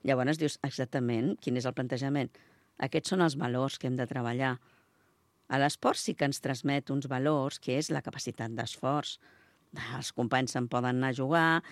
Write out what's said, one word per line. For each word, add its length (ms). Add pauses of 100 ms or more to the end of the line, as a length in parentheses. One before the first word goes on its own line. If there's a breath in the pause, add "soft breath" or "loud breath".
Llavors 340
dius, 240
exactament, 800
quin 160
és 100
el 80
plantejament? 560 (480 soft breath)
Aquests 320
són 120
els 160
valors 420
que 80
hem 80
de 100
treballar. 540 (880 soft breath)
A 100
l'esport 400
sí 160
que 120
ens 160
transmet 480
uns 180
valors, 520
que 180
és 120
la 120
capacitat 500
d'esforç. 680 (800 soft breath)
Els 160
companys 380
se'n 160
poden 300
anar 120
a 60
jugar, 560